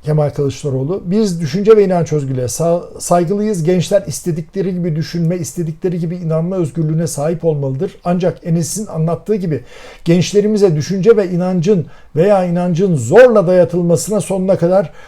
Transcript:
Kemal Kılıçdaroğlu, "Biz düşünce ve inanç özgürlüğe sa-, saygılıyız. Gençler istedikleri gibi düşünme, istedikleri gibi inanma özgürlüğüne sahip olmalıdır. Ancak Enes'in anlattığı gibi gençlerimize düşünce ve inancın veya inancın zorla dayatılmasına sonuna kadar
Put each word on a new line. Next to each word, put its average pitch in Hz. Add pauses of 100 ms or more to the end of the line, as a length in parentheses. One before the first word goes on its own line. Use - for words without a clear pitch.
Kemal 151
Kılıçdaroğlu, 143
"Biz 185
düşünce 190
ve 202
inanç 175
özgürlüğe 131
sa-, 170
saygılıyız. 180
Gençler 180
istedikleri 175
gibi 170
düşünme, 170
istedikleri 170
gibi 175
inanma 170
özgürlüğüne 160
sahip 165
olmalıdır. 143
Ancak 175
Enes'in 175
anlattığı 165
gibi 175 (400)
gençlerimize 196
düşünce 190
ve 190
inancın 180 (300)
veya 190
inancın 175
zorla 196
dayatılmasına 175
sonuna 190
kadar 180 (180)